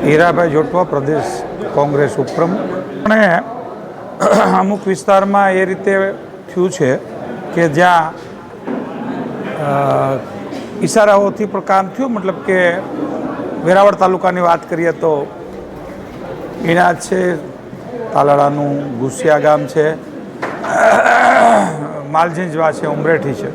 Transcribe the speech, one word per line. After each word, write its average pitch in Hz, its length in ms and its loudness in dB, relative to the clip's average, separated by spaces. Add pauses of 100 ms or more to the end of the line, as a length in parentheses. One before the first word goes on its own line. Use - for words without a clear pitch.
હીરાભાઈ 165 460 4
જોટવા, 156 340 2
પ્રદેશ 143 580 -2 (320)
કોંગ્રેસ 143 420 2
ઉપપ્રમુખ. - 880 -4
અને 208 380 4 (800)
<clears throat> 196 380 4
અમુક 196 280 0
વિસ્તારમાં 196 680 4
એ 190 120 2
રીતે 196 500 0 (400)
થયું 185 160 2
છે 135 280 0 (560)
કે 170 140 2
જ્યાં, 165 440 4 (1500)
અ, - 20 -4 (1160)
ઈશારાઓથી 202 600 4
પણ 196 160 -4
કામ 190 280 0
થયું, 254 240 -4
મતલબ 190 220 -4
કે 180 400 2 (920)
વેરાવળ 196 300 6
તાલુકાની 185 460 2
વાત 170 300 2
કરીએ 165 220 0
તો 151 340 0 (1400)
ઈણા 175 300 4
છે, 180 420 -2 (760)
તાલાળાનું 143 840 2
ગુસિયા 135 400 2
ગામ 147 280 2
છે, 156 280 0
<clears throat> 160 40 -10 (2000)
માલજીંજવા 160 600 0
છે, 147 140 -6
ઉમરેઠી 147 460 0
છે - 220 -6